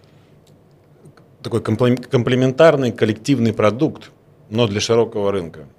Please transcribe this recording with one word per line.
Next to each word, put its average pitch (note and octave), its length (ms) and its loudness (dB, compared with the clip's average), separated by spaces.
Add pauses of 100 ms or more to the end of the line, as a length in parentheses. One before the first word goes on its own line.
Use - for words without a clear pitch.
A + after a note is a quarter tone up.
(1400)
такой A2 180 -4
комплем-, B2 360 0
комплементарный C3 960 2
коллективный A2+ 600 0
продукт, A2 580 -2 (380)
но A2+ 180 0
для G2+ 120 -4
широкого A2 520 0
рынка. D#2+ 360 -8 (120)